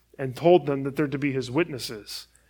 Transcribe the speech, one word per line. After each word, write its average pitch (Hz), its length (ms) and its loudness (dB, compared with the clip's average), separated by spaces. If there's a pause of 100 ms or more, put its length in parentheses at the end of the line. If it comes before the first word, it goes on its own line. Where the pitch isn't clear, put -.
(180)
and 131 160 -6
told 170 320 6
them 139 160 -2
that 135 140 -6
they're 151 100 0
to 143 100 -6
be 139 160 -2
his 127 160 -4
witnesses 127 800 -6 (240)